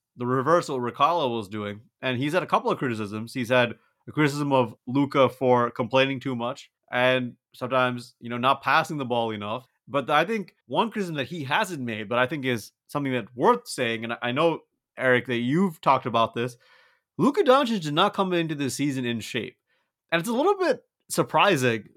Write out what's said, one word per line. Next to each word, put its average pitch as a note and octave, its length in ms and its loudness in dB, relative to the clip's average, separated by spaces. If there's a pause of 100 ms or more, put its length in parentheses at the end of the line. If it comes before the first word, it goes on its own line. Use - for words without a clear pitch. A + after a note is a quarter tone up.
(160)
the B2 100 -6
reverse C3+ 440 2
of C#3 60 -4
what B2+ 60 -4
Rick A#2+ 140 -6
Carlisle C#3+ 400 0
was G#2 140 -6
doing. G#2 320 -8 (200)
And B2+ 160 -2
he's D3 160 -2
had E3+ 100 0
a - 40 -10
couple A3 240 0
of E3+ 60 -2
criticisms. A2 560 -6
He's A#2+ 160 -4
had B2 260 2 (320)
a B2 40 -16
criticism C#3+ 420 0
of A#2+ 220 4 (120)
Luka C#3 420 4
for B2 420 2
complaining C3 480 0
too C3 160 -6
much A#2+ 340 -8 (220)
and B2+ 420 2 (200)
sometimes, B2 640 -2
you A#2 100 -12
know, A#2+ 80 -6
not C3 240 2
passing D#3 360 0
the C3+ 80 -4
ball A#2 260 0
enough. G#2+ 360 -8 (200)
But B2+ 220 -2
I D3+ 160 4
think G#3 300 -6 (120)
one F#3+ 240 0
criticism F3+ 240 -4
that C#3 120 -4
he E3 160 -8
hasn't E3 380 -2
made, A2 280 -6
but A#2+ 100 0
I B2+ 80 4
think D3 180 -6
is A#2+ 260 -4 (160)
something C#3 240 -4
that's A#2+ 240 -4
worth A#3 320 2
saying, A2+ 360 -4
and A#2 180 -6
I A#2+ 100 -2
know, D#3 280 0 (380)
Eric, B2 300 2
that B2 100 0
you've D#3 440 0
talked C#3 240 4
about A2+ 280 0
this, B2 240 -4 (600)
Luka C#4+ 240 2
Doncic B3+ 400 2
did D3+ 120 -4
not G3 200 2
come F#3+ 200 -2
into E3 220 -2
this C#3 200 -4
season C3+ 300 -2
in A#2+ 140 -4
shape. - 380 -8 (540)
And E3 80 2
it's F3+ 100 -6
a A#3+ 40 -2
little F#4 240 2
bit E4+ 260 0 (260)
surprising C#3+ 880 0